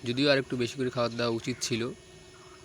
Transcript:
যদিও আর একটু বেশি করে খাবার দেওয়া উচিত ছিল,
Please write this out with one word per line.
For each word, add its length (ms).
যদিও 260
আর 60
একটু 200
বেশি 180
করে 140
খাবার 200
দেওয়া 180
উচিত 340
ছিল, 280